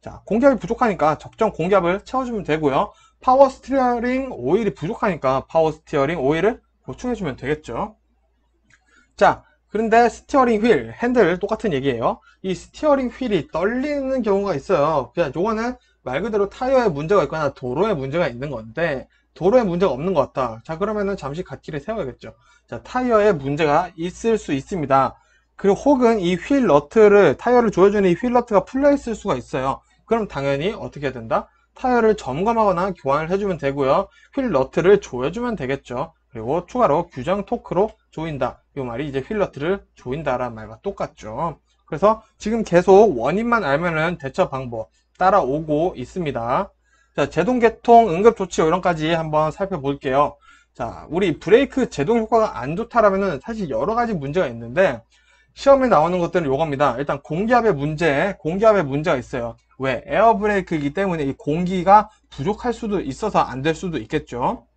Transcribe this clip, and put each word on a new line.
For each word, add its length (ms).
자, 260
공기압이 340
부족하니까 580
적정 340
공기압을 520
채워주면 400
되고요. 480
파워 280
스티어링 800
오일이 440
부족하니까 720
파워 240
스티어링 480
오일을 400
보충해주면 520
되겠죠. 600
자, 280
그런데 400
스티어링 540
휠, 300
핸들 460
똑같은 340
얘기예요. 480
이 120
스티어링 540
휠이 400
떨리는 760
경우가 320
있어요. 600
그냥 200
요거는 420
말 180
그대로 300
타이어에 380
문제가 360
있거나 300
도로에 400
문제가 340
있는 220
건데, 580
도로에 320
문제가 260
없는 240
것 180
같다. 320
자, 140
그러면은 380
잠시 260
갓길에 380
세워야겠죠. 540
자, 140
타이어에 500
문제가 640
있을 420
수 140
있습니다. 640
그리고 200
혹은 440
이 140
휠 320
너트를, 680
타이어를 340
조여주는 380
이 60
휠 180
너트가 320
풀려 280
있을 220
수가 220
있어요. 440
그럼 240
당연히 440
어떻게 340
해야 60
된다? 360
타이어를 420
점검하거나 760
교환을 380
해주면 280
되고요. 500
휠 160
너트를 500
조여주면 560
되겠죠. 560
그리고 360
추가로 420
규정 360
토크로 460
조인다. 520
이 40
말이 280
이제 120
휠 180
너트를 460
조인다라는 600
말과 280
똑같죠. 760
그래서 360
지금 260
계속 520
원인만 460
알면은 560
대처 300
방법 420
따라오고 800
있습니다. 760
자, 160
제동 300
개통, 500
응급 260
조치 260
이런까지 500
한번 400
살펴볼게요. 840
자, 340
우리 300
브레이크 500
제동 300
효과가 400
안 160
좋다라면은 640
사실 300
여러 240
가지 180
문제가 360
있는데, 520
시험에 320
나오는 320
것들은 280
요겁니다. 520
일단 240
공기압의 520
문제, 640
공기압의 440
문제가 320
있어요. 400
왜? 280
에어브레이크이기 840
때문에 320
이 80
공기가 800
부족할 420
수도 280
있어서 380
안 240
될 120
수도 240
있겠죠. 680